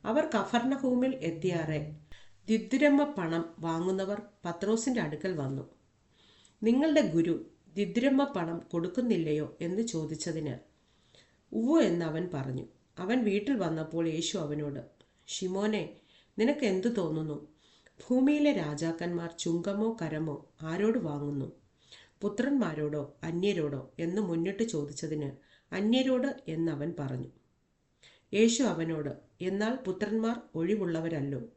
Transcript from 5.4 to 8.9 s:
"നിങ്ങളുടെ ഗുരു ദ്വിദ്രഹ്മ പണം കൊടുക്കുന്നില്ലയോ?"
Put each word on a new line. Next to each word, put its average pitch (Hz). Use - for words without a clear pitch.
"നിങ്ങളുടെ 285
ഗുരു 165
ദ്വിദ്രഹ്മ 240
പണം 165
കൊടുക്കുന്നില്ലയോ?" 170